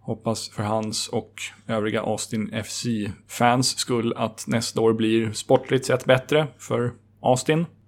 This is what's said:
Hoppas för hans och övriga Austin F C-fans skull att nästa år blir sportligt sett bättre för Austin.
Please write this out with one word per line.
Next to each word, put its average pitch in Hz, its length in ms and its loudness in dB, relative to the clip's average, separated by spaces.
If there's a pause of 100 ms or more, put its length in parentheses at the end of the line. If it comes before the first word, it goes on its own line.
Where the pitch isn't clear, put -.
Hoppas - 480 -6
för - 140 -8
hans 107 460 -4
och - 240 -6 (340)
övriga 110 340 0
Austin 107 520 -4
F 107 180 -6
C-fans 120 1080 0
skull 117 380 -2
att 113 300 -4
nästa 113 340 -2
år 113 120 6
blir 113 400 2
sportligt 131 540 2
sett 127 180 0
bättre 147 420 4 (120)
för 120 340 -2 (280)
Austin. 156 460 2 (220)